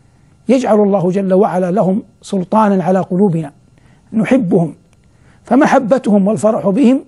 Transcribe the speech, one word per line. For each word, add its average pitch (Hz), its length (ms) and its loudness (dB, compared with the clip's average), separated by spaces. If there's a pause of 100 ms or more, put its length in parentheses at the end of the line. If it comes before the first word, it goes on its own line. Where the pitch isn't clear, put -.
(480)
يجعل 226 320 2
الله 196 300 0
جل 190 240 -2
وعلا 185 360 0
لهم 190 320 -2 (200)
سلطانا 202 640 -2
على 190 160 0
قلوبنا، 175 520 -2 (600)
نحبهم، 185 640 0 (680)
فمحبتهم 233 840 2
والفرح 214 400 -2
بهم 233 400 2